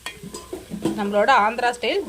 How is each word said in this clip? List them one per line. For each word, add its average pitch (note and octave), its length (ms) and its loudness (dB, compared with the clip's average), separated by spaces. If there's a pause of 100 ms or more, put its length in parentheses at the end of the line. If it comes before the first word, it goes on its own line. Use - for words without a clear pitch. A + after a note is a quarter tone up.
(1000)
நம்மளோட G#3 320 2 (140)
ஆந்திரா A#3+ 340 0
ஸ்டைல் D#4+ 300 -2